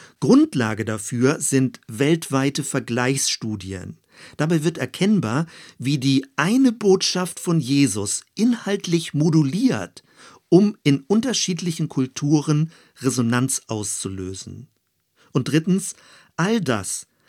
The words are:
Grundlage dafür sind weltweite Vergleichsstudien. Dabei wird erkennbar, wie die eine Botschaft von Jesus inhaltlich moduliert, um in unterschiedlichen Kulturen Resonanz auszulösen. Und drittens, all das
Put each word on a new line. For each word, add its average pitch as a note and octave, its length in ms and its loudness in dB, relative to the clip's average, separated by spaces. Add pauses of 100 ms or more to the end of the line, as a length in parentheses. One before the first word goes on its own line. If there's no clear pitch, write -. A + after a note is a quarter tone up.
(200)
Grundlage B2+ 680 2
dafür A#2+ 560 0
sind C3 460 0
weltweite C3+ 760 0
Vergleichsstudien. A#2 1300 -4 (400)
Dabei D#3 260 0
wird E3 140 -2
erkennbar, D3 680 0 (320)
wie C#3 200 -2
die C3+ 280 2 (100)
eine A#3+ 360 4
Botschaft F#3 680 0
von E3+ 200 0
Jesus A#2 640 0 (120)
inhaltlich G3+ 800 -2
moduliert, D#3 920 0 (460)
um - 340 4
in C#3 180 2
unterschiedlichen F#3 880 -2
Kulturen D3+ 840 0 (300)
Resonanz B2 680 0
auszulösen. F#2+ 1000 -8 (640)
Und B2+ 180 -2
drittens, F3 460 0 (420)
all G#3 240 0
das A2+ 460 -4 (220)